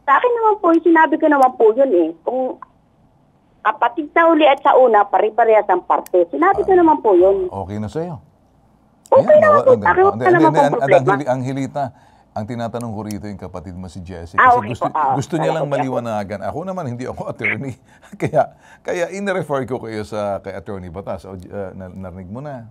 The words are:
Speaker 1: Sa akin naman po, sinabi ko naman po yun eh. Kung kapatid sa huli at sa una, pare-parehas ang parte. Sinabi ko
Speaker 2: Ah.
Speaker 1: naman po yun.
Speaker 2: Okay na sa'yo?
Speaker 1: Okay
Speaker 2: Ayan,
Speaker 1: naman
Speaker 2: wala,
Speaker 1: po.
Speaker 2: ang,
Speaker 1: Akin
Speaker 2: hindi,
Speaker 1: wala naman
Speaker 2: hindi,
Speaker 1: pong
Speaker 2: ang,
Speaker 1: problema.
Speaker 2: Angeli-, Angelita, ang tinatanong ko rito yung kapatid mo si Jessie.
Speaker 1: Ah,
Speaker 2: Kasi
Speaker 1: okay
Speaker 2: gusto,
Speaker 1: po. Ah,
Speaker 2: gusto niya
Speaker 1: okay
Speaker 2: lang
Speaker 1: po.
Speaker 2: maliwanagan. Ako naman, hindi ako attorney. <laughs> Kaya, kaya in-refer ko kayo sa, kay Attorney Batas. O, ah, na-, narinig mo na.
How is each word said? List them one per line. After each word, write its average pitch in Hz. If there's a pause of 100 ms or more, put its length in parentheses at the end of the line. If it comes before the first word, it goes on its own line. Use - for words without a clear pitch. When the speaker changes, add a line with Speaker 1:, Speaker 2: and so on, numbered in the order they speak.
Speaker 1:
Sa 285
akin 480
naman 440
po, 359
sinabi 320
ko 311
naman 269
po 220
yun 262
eh. 165 (100)
Kung 254 (1040)
kapatid 240
sa 339
huli 320
at 277
sa 285
una, 220
pare-parehas 214
ang 180
parte. 170
Sinabi 370
ko 381
Speaker 2:
Ah. 359
Speaker 1:
naman 302
po 208
yun. 202
Speaker 2:
Okay 98
na 107
sa'yo? 160 (920)
Speaker 1:
Okay 539
Speaker 2:
Ayan, 605
Speaker 1:
naman 605
Speaker 2:
wala, 571
Speaker 1:
po. 523
Speaker 2:
ang, 480
Speaker 1:
Akin 359
Speaker 2:
hindi, 392
Speaker 1:
wala 370
naman 339
Speaker 2:
hindi, 311
Speaker 1:
pong 285
Speaker 2:
ang, 285
Speaker 1:
problema. 185
Speaker 2:
Angeli-, 147
Angelita, 131 (480)
ang 107
tinatanong 117
ko 104
rito 104
yung 101
kapatid 90
mo 92
si 95
Jessie. 85
Speaker 1:
Ah, 254
Speaker 2:
Kasi 247
Speaker 1:
okay 208
Speaker 2:
gusto, -
Speaker 1:
po. -
Ah, 139
Speaker 2:
gusto 139
niya 160
Speaker 1:
okay 160
Speaker 2:
lang 151
Speaker 1:
po. 139
Speaker 2:
maliwanagan. 117
Ako 101
naman, 185
hindi 120
ako 117
attorney. 135 (260)
<laughs> -
Kaya, 147 (400)
kaya 175
in-refer 180
ko 127
kayo 110
sa, 104
kay 98
Attorney 95
Batas. 98
O, 95
ah, 95
na-, 92
narinig 92
mo 113
na. 131